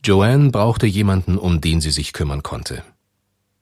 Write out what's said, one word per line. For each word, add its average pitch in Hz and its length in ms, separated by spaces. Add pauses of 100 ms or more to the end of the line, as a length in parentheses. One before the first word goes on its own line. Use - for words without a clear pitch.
Joanne 113 460
brauchte 113 360
jemanden, 95 520
um 87 240
den 82 180
sie 76 120
sich 73 220
kümmern 71 300
konnte. - 400 (800)